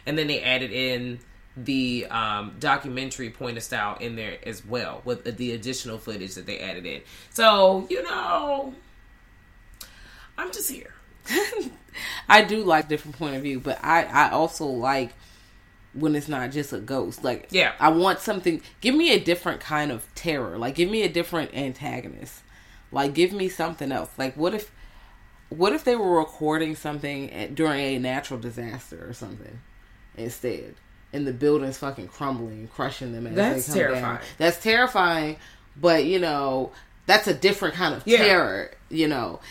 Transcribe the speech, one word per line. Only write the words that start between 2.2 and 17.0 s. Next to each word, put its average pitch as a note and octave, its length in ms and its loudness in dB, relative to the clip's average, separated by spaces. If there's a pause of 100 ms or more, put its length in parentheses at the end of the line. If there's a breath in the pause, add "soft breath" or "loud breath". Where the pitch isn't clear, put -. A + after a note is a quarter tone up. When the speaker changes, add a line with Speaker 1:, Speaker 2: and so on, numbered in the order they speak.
Speaker 1:
documentary C3+ 720 -2
point A#2+ 260 -8
of A2 60 -10
style G#2 360 -4
in A#2 160 -8
there G#2+ 300 -8
as A2 200 -10
well G#2 380 -6
with A#2+ 220 -4 (120)
the B2 140 -4
additional A#2 460 -6
footage G2+ 380 -10
that - 100 -14
they - 140 -8
added F2+ 260 -8
in. C#2+ 160 -10 (300 loud breath)
So, G3 580 6
you F#4+ 140 -2
know, D4+ 680 -2 (1600 loud breath)
I'm F4+ 140 -8
just - 200 -6
here. - 220 -14 (340)
Speaker 2:
<laughs> - 1040 -4
I G#3+ 140 10
do G#3 200 -2
like D#3 240 4
different D3 300 -4
point D3 180 -4
of C3+ 60 -4
view, C#3 180 -4
but C3+ 240 -4
I, D#3+ 200 4
I C#3 280 4
also D#3 340 0
like C3 480 -2 (800 soft breath)
when D3+ 220 0
it's D3 120 -4
not C3 240 -4
just C#3+ 220 -6
a G#2 60 -6
ghost. A2+ 440 -4